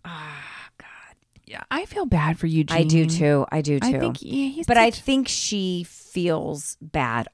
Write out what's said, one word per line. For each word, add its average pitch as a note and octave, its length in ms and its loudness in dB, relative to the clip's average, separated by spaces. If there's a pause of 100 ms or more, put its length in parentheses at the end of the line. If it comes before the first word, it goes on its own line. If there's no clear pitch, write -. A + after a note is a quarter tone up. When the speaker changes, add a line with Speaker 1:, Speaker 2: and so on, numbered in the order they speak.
Speaker 1:
Ah. D3+ 380 -14 (1040)
Speaker 2:
Yeah, - 240 -14
I E4+ 140 -4
feel G4+ 200 -6
bad E3 320 0
for - 100 -4
Eugene. D#3+ 300 2
Speaker 1:
I E3 60 6
do D#3+ 220 6
too. D3+ 460 2
I D#3 100 0
do C#3+ 200 0
Speaker 2:
I B3 120 2
Speaker 1:
too. C3+ 60 0
Speaker 2:
think B2 180 -2
he, C4+ 340 -4
he's D#4+ 160 -8
Speaker 1:
But A#3+ 100 6
I A#3 120 8
Speaker 2:
such A3+ 120 -4
Speaker 1:
think C4+ 280 0
she F#3 580 -2
feels D#3+ 920 -4
bad B2 520 -4